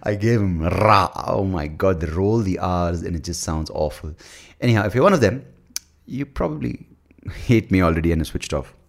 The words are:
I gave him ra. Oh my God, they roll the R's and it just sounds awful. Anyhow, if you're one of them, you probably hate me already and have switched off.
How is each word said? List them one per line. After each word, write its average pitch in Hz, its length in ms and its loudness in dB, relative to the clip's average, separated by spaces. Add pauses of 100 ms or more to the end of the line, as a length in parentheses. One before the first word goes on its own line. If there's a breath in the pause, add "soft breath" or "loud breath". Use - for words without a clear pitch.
I 107 120 -2
gave 110 260 2
him 92 220 0
ra. 95 480 4 (160)
Oh - 180 0
my 90 220 -2
God, 82 340 0
they 82 60 -6
roll 95 320 0
the 95 200 0
R's 87 440 -2
and 82 140 -6
it 76 80 -6
just 85 180 -8
sounds 78 280 -4
awful. 78 440 -6 (460 loud breath)
Anyhow, 113 260 2
if 104 80 -4
you're 127 100 2
one 202 80 6
of 180 80 4
them, 120 240 2 (640)
you 131 200 -8
probably 143 600 -6 (600)
hate 113 240 2
me 95 120 4
already 82 300 2
and 80 80 2
have 80 80 -2
switched - 240 -8
off. - 220 -6 (140)